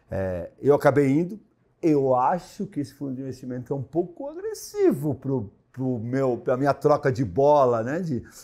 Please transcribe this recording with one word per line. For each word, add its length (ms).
É, 400
eu 120
acabei 380
indo. 280
Eu 320
acho 500
que 140
esse 140
fundo 220
de 60
investimento 520
é 20
um 60
pouco 480
agressivo 840
pro, 360
pro 260
meu, 400
pra 180
minha 200
troca 360
de 140
bola, 560
né? 180
De, 220